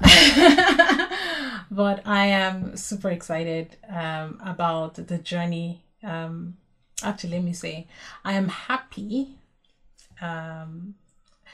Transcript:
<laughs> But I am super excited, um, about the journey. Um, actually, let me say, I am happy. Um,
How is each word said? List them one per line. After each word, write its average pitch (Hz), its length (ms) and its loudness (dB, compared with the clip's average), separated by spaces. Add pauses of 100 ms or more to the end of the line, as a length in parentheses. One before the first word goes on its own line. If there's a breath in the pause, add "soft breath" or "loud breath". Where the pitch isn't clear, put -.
<laughs> 330 1080 8 (640 loud breath)
But 202 360 -2
I 202 200 2
am 190 500 0
super 196 320 -8
excited, 165 720 -6 (100)
um, 160 560 -8
about 165 520 -4
the 170 200 -8
journey. 170 720 -6 (180)
Um, 165 540 -10 (440)
actually, 202 280 -8
let 180 140 -4
me 175 100 -4
say, 165 320 -12 (400 loud breath)
I 196 80 -4
am 196 140 0
happy. 233 920 -8 (840)
Um, 165 760 -12 (580 loud breath)